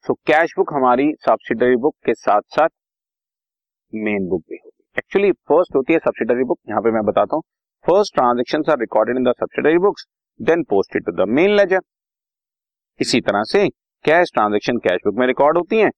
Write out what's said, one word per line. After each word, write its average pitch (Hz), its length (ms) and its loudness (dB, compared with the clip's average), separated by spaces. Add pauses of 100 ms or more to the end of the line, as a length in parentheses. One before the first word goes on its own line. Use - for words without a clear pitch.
So 131 100 -2 (120)
कैश 160 300 2
बुक 180 160 -2
हमारी 131 380 2 (100)
सब्सिडियरी 123 540 0
बुक 127 200 -2 (100)
के 117 80 0
साथ 104 360 0
साथ 156 200 0 (1200)
मेन 104 340 -4
बुक 85 220 -4
भी 113 60 -10
होगी। - 460 -14
Actually 196 300 0 (160)
फर्स्ट 175 280 2
होती 139 180 0
है 160 60 2
सब्सिडियरी 120 440 -2
बुक, 147 160 -4 (100)
यहाँ 107 120 -2
पे 113 100 0
मैं 110 140 -2
बताता 104 300 0
हूँ, 160 80 -4 (420)
first 196 300 0
transactions 123 540 0
are 147 100 2
recorded 113 400 0
in 123 80 0
the 123 80 0
subsidiary 147 500 0
books, 190 200 -2 (340)
then 160 260 0
posted - 420 -2
to 87 100 -8
the 92 140 0
main 185 260 2
ledger। 190 240 0 (1160)
इसी 127 220 -2
तरह 101 220 -2
से 196 240 0 (380)
कैश 165 280 2
ट्रांजैक्शन 107 440 0
कैश 92 280 -2
बुक 101 140 -2
में 127 80 2
रिकॉर्ड 143 300 2
होती 175 220 -2
हैं 190 180 2